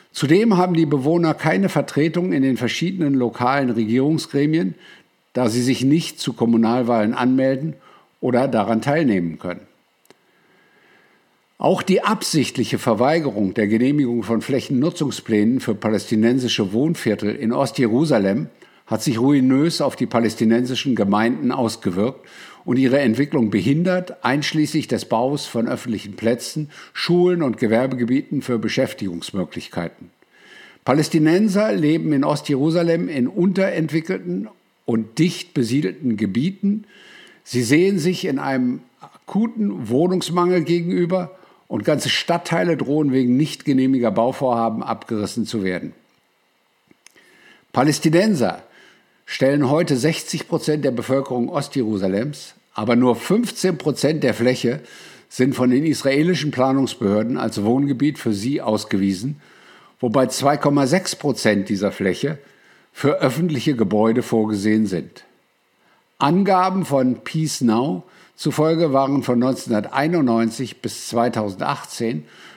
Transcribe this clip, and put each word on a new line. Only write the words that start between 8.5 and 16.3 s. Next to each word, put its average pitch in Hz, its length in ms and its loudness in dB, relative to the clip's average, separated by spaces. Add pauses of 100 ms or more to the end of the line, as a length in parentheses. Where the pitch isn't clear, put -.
teilnehmen 107 580 0
können. 90 220 -10 (2000)
Auch 180 240 2
die - 220 2
absichtliche 147 720 -2
Verweigerung 117 760 0
der 107 120 0
Genehmigung 120 560 0
von 110 200 -2
Flächennutzungsplänen 127 1160 0
für 113 160 -2
palästinensische 110 1000 0